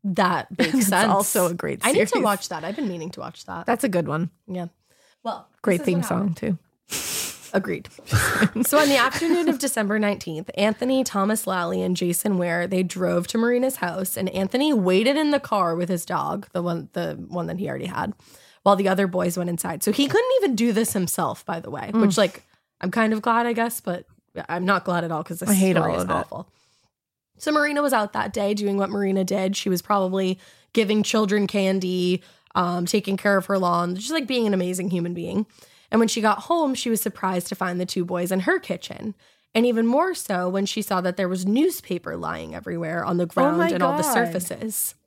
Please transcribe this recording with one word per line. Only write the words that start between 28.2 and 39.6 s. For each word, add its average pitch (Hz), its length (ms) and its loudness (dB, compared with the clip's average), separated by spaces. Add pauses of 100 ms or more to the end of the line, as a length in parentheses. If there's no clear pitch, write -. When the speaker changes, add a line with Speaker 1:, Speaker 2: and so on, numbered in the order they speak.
Speaker 1:
day 208 220 0
doing 202 240 0
what 196 120 0
Marina 196 340 0
did. 196 320 0
She - 120 -2
was 180 140 2
probably 190 560 0 (340)
giving 214 300 2
children 208 440 2
candy, 185 760 0 (320)
um, 180 320 0
taking 196 320 0
care 202 180 2
of 190 100 0
her 196 120 0
lawn, 175 380 0
just, 226 160 -8
like, 320 140 -2
being 247 200 0
an 202 80 2
amazing 185 360 -2
human 175 240 -2
being. 175 300 -4 (460)
And 220 100 4
when 226 80 4
she 226 120 -2
got 214 200 2
home, 311 340 0
she 240 160 -4
was 220 100 0
surprised 185 460 -4
to - 80 -8
find 180 260 -4
the 180 60 -2
two 180 180 -2
boys 180 280 -2
in 185 80 2
her 339 180 2
kitchen. - 560 -8 (400)
And 226 100 4